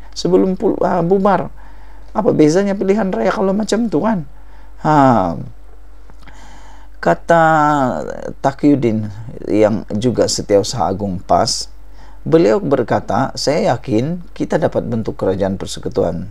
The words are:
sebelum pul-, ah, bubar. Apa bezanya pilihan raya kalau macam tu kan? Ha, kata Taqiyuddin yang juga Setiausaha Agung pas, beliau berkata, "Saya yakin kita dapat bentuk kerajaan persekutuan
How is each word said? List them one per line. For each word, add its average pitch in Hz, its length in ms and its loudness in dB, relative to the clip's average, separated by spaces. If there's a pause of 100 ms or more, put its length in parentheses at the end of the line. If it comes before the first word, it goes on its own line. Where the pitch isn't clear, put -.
(120)
sebelum 185 480 2
pul-, 220 240 0
ah, 185 160 2
bubar. 190 480 2 (640)
Apa 214 240 2
bezanya 180 400 4
pilihan 202 320 0
raya 226 240 0
kalau 196 240 0
macam 214 320 0
tu 160 160 0
kan? 202 240 0 (560)
Ha, 127 560 4 (1600)
kata 170 440 4 (1000)
Taqiyuddin 123 640 2 (400)
yang 107 480 2
juga 101 320 2
Setiausaha 98 640 0
Agung 98 320 -4
pas, - 480 0 (560)
beliau 185 320 4
berkata, 117 800 0
"Saya 165 320 0
yakin 127 480 -2 (160)
kita 156 240 -2
dapat - 240 0
bentuk 110 320 -4
kerajaan 95 400 0
persekutuan 87 760 -4